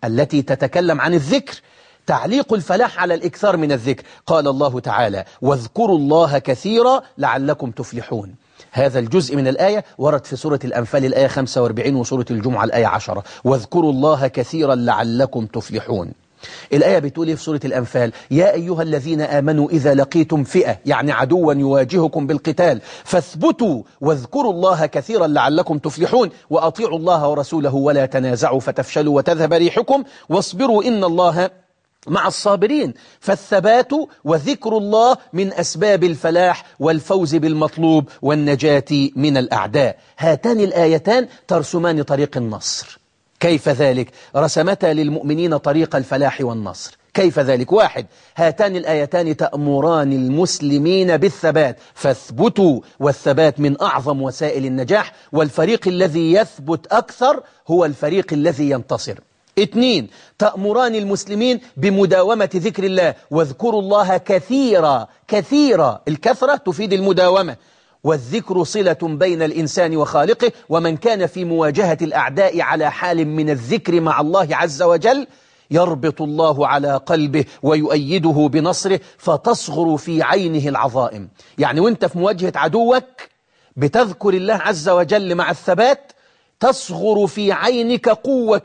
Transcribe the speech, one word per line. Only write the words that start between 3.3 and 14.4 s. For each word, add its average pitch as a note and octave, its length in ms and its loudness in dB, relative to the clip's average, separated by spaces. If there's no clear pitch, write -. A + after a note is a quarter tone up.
من D#3 160 0
الذكر. B2+ 300 -4
قال D#3 220 2
الله C3+ 320 -2
تعالى: G#2+ 440 -2
"واذكروا C#3+ 560 0
الله D3 400 2
كثيرا A3+ 640 0
لعلكم C3+ 520 -2
تفلحون". A2+ 640 -10
هذا C3 260 0
الجزء C3+ 380 0
من C3+ 120 0
الآية F#3+ 360 0
ورد C#3+ 260 0
في C#3 120 -10
سورة D3 280 -2
الأنفال C3 400 -2
الآية C3 220 2
خمسة C3 360 -2
وأربعين A#2+ 340 -2
وسورة B2 340 -2
الجمعة A2+ 340 -2
الآية A#2 220 0
عشرة: G2 380 -4
"واذكروا D3 480 0
الله C3+ 360 2
كثيرا C3+ 460 -2